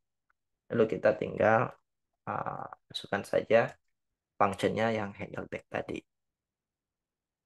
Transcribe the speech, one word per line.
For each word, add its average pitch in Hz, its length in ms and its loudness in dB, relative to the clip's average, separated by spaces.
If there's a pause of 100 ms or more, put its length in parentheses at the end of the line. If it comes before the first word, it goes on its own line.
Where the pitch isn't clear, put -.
(720)
Lalu 117 140 4 (100)
kita - 240 4
tinggal, 110 420 2 (680)
eh, - 360 -6 (220)
masukkan - 380 -6
saja 113 480 2 (640)
functionnya 101 560 2
yang 104 240 -4
handle 95 320 -10
back - 160 -10
tadi. - 320 -6 (1500)